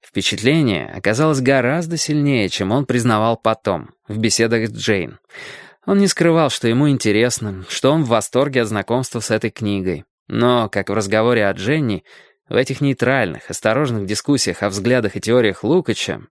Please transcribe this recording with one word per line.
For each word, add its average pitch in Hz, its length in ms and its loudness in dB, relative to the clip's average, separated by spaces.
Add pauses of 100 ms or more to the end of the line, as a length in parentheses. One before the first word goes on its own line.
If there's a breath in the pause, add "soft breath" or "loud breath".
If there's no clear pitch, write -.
Впечатление 104 800 0
оказалось 135 540 0
гораздо 135 560 0
сильнее, 143 520 0
чем 95 240 -2
он 135 140 0
признавал 117 500 0
потом, 101 540 -2 (160)
в 104 120 -8
беседах 113 500 0
с 107 40 -8
Джейн. 101 460 -2 (680 loud breath)
Он 202 120 2
не 202 100 4
скрывал, 165 420 2
что - 180 -2
ему 131 200 4
интересно, 107 800 0
что - 220 0
он 160 140 2
в 120 40 -4
восторге 123 540 2
от 110 60 -2
знакомства 113 520 -2
с - 100 -6
этой 110 200 0
книгой. 92 540 -4 (240)
Но, 120 400 2
как 98 200 -4
в 98 60 -2
разговоре 110 520 2
о 98 60 0
Дженни, 113 520 -2 (440 soft breath)
в - 60 -6
этих 131 260 0
нейтральных, 131 720 -2
осторожных 113 560 0
дискуссиях 104 560 -2
о 101 60 0
взглядах 104 480 0
и 98 40 -6
теориях 110 440 0
Лукача 113 680 -2